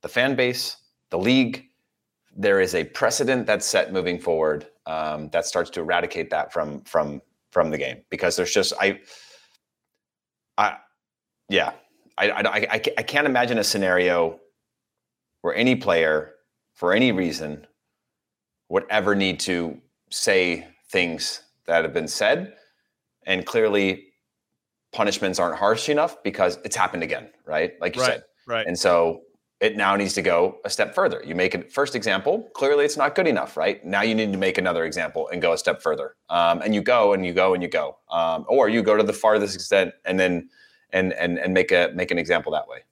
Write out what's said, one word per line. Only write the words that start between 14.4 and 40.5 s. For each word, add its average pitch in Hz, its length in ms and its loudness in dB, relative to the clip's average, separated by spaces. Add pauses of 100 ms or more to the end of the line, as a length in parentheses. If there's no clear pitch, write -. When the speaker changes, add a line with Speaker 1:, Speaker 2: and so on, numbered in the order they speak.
Speaker 1:
where 85 140 -4
any 120 200 2
player, 80 600 2 (400)
for 87 180 0
any 120 180 4
reason, 80 560 -4 (1000)
would 95 200 0
ever 104 280 2
need 95 240 0
to 85 400 -4 (300)
say 90 580 0 (220)
things 87 500 -2 (260)
that 82 160 2
have 80 100 -4
been 82 140 -2
said. 139 480 -2 (720)
And 92 180 0
clearly, 101 600 0 (880)
punishments 98 480 -2
aren't 85 180 -2
harsh 110 300 0
enough 151 340 -2
because 92 420 -2
it's 101 120 -6
happened 90 260 -2
again, 73 280 -8 (160)
right? 78 340 -2
Like 92 160 -4
you 127 60 0
Speaker 2:
Right, 123 100 2
Speaker 1:
said. - 120 -8 (220)
Speaker 2:
right. 113 180 -4
Speaker 1:
And 87 140 -6
so 85 440 2 (380)
it 104 160 0
now 98 200 2
needs 101 180 -2
to 98 80 -4
go 87 420 2
a - 60 -4
step - 240 -2
further. 185 320 0
You 80 80 -8
make 92 220 0
a 85 60 -6
first 139 340 -4
example, 110 580 -2
clearly 143 300 2
it's 147 120 -2
not 143 200 0
good 185 100 2
enough, 92 300 -2
right? 85 280 -2
Now 101 180 0
you 110 120 0
need 110 160 0
to 98 80 -4
make 95 180 0
another 85 280 0
example 80 460 -6
and 87 120 -6
go 82 100 2
a 80 60 0
step - 240 -2
further. 69 320 -4 (140)
Um, 85 340 2
and 104 140 0
you 101 40 0
go 110 320 4
and 92 140 0
you 87 60 -4
go 92 220 4
and 90 80 -2
you 85 60 -4
go. 76 280 -4 (120)
Um, 82 400 -2
or 117 200 4
you 113 160 0
go 107 120 4
to 107 60 4
the 101 100 0
farthest 101 440 2
extent 95 380 2 (100)
and 92 160 0
then, 87 280 0 (440)